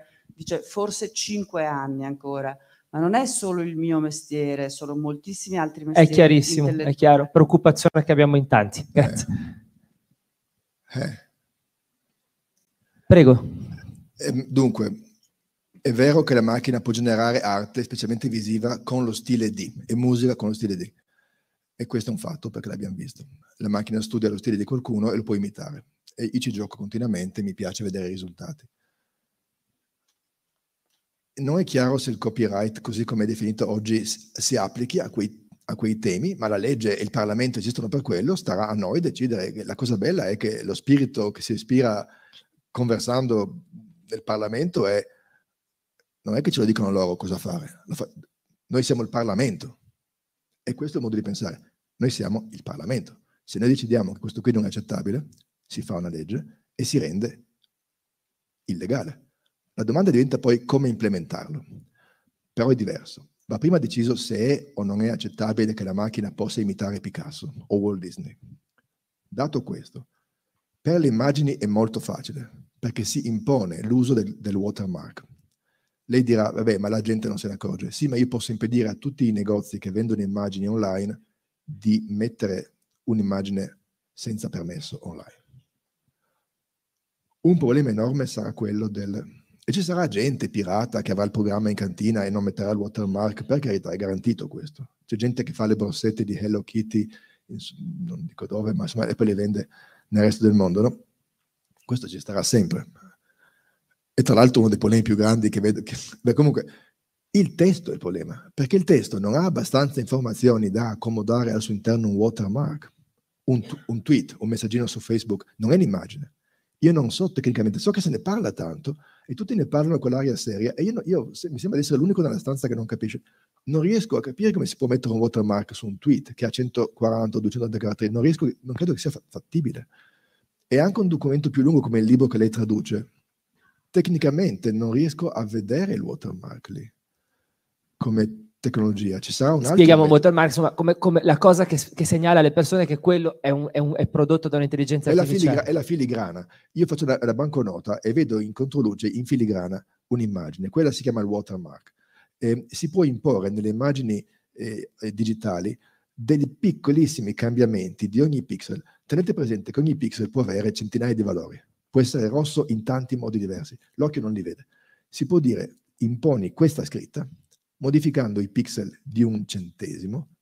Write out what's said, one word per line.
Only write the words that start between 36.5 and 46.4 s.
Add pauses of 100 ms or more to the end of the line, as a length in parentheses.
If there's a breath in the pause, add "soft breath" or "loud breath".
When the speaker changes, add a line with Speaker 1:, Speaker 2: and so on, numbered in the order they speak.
Speaker 3:
legge
e
il
Parlamento
esistono
per
quello,
starà
a
noi
decidere.
La
cosa
bella
è
che
lo
spirito
che
si
ispira (640 soft breath)
conversando (480)
nel
Parlamento
è, (1200)
non
è